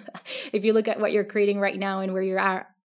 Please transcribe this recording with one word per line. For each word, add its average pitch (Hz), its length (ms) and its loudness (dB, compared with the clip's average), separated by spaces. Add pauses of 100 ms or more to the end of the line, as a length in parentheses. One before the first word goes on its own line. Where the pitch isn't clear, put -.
(420)
<laughs> - 120 -12
if 208 100 0
you 220 100 4
look 220 140 2
at 220 120 -2
what 208 120 0
you're 202 120 4
creating 202 360 2
right 196 180 0
now 196 240 -2
and 190 120 -2
where 190 100 0
you're 190 160 0
at, 190 280 -2 (260)